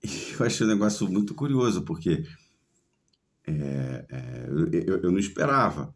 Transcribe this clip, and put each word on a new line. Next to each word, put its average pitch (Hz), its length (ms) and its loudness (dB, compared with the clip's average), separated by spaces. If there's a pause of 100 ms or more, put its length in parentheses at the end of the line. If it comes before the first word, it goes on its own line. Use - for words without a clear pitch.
<laughs> - 380 -8
Eu 120 80 2
achei 117 180 0
um 107 40 4
negócio 104 400 2
muito 104 260 0
curioso, 127 480 2
porque, 87 420 -2 (1200)
é, 69 640 -4
é, 62 400 -10
eu, 78 200 0
eu, 85 340 0
eu 90 80 4
não 92 80 6
esperava, 110 760 2